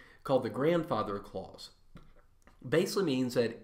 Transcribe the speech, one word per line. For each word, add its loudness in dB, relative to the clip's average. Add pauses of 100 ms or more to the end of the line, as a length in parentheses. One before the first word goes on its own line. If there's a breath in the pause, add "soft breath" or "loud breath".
(220 loud breath)
called 2
the -2
grandfather 0
clause. -12 (960)
Basically 2
means 0
that 2